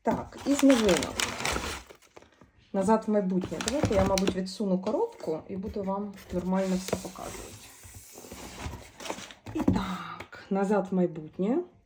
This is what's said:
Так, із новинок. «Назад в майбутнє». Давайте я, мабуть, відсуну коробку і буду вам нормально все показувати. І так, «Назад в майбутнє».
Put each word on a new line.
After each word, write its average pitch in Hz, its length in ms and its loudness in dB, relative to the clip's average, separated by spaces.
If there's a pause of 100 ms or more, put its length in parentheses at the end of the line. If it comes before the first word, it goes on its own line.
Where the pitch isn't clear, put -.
Так, - 440 -2
із 277 180 4
новинок. 226 520 6 (1600)
«Назад 202 340 4
в 214 40 0
майбутнє». 185 460 2 (100)
Давайте 254 280 2
я, 190 100 6
мабуть, 190 300 4
відсуну 190 440 -2
коробку 220 680 -2
і 196 100 -8
буду 202 260 -6
вам 196 300 -4 (200)
нормально 185 420 0
все 185 200 0
показувати. - 580 -10 (2000)
І 320 60 -2
так, 185 920 -2
«Назад 196 420 2
в 190 40 -2
майбутнє». 175 600 0 (280)